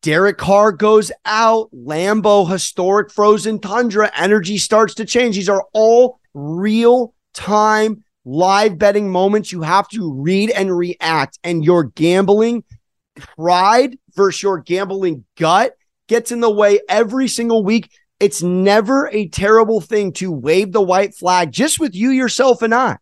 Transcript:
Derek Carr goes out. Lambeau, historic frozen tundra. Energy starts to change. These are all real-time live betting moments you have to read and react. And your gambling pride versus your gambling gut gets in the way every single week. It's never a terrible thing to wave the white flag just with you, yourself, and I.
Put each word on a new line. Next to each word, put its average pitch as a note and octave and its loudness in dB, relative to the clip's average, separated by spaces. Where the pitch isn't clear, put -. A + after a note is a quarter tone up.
Derek F3+ 0
Carr G3+ 2
goes G#3+ 2
out. A3+ 0
Lambeau, F#3 0
historic G3 -2
frozen G#3 0
tundra. G#3 -2
Energy F#3+ 0
starts G#3+ 0
to G#3+ -8
change. A#3 -2
These G3 -4
are G3 0
all A#3 4
real-time G#3+ -2
live F#3 0
betting G3+ 0
moments G3 0
you F3 -10
have F#3 0
to F3 -8
read F#3+ -2
and F#3+ -2
react. E3 -4
And E3+ -4
your E3+ 2
gambling G3+ 0
pride G3 0
versus F#3+ 0
your F#3+ -2
gambling F#3 -6
gut F#3 0
gets A3+ -2
in A#3+ -6
the A#3 2
way G#3 4
every A3+ 0
single A3+ 0
week. G#3+ 0
It's G3+ 0
never G3 0
a G#3 -4
terrible G#3+ 2
thing G#3 -4
to F#3 -8
wave E3 -2
the G#3 2
white F#3 0
flag F3+ 0
just C4 -2
with C4 -4
you, A3+ 0
yourself, B3+ 0
and A3+ 0
I. A#3+ -2